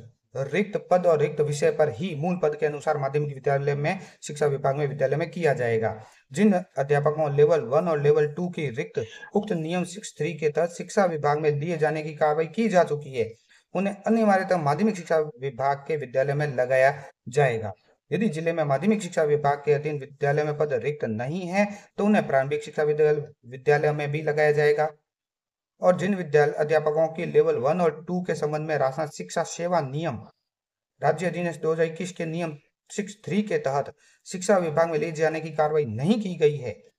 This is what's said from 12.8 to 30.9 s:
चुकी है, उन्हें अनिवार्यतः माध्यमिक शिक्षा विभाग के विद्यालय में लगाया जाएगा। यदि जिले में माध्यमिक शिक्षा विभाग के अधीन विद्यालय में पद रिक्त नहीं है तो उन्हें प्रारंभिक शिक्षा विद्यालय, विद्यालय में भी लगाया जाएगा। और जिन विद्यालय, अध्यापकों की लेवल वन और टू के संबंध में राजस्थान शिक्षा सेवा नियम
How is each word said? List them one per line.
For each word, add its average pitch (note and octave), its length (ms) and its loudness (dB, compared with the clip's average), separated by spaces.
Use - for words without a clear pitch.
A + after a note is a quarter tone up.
चुकी D3 360 -4
है, G#2+ 120 -2
उन्हें G3 220 -2
अनिवार्यतः G3 500 4
माध्यमिक D#3 380 0
शिक्षा E3+ 220 -2
विभाग C#3 600 -2
के D#3 200 -4
विद्यालय C3 360 0
में D3 140 0
लगाया C3 560 2
जाएगा। A#2+ 420 0
यदि F#3 180 0
जिले E3 240 -2
में E3 100 0
माध्यमिक D3+ 380 2
शिक्षा E3+ 220 0
विभाग D3 420 2
के D3+ 80 4
अधीन D3 260 -2
विद्यालय C#3+ 440 -2
में D3 140 -2
पद D3+ 160 0
रिक्त C3 320 -2
नहीं C3 420 -4
है G3+ 220 2
तो G3 80 0
उन्हें G3+ 220 4
प्रारंभिक C#3 360 0
शिक्षा D3+ 200 -4
विद्यालय, D3+ 440 2
विद्यालय D3 460 0
में D3 200 -4
भी D#3 100 -2
लगाया D3+ 300 2
जाएगा। D3+ 380 4
और F3+ 160 4
जिन F#3+ 180 0
विद्यालय, D3+ 380 2
अध्यापकों D#3 540 0
की D#3+ 180 -6
लेवल D3+ 300 4
वन D3 260 0
और D#3+ 260 0
टू F3+ 160 -4
के E3+ 120 -2
संबंध D3+ 320 -4
में D#3 100 -2
राजस्थान C3+ 300 0
शिक्षा E3+ 360 -6
सेवा E3+ 380 -2
नियम C#3 380 -4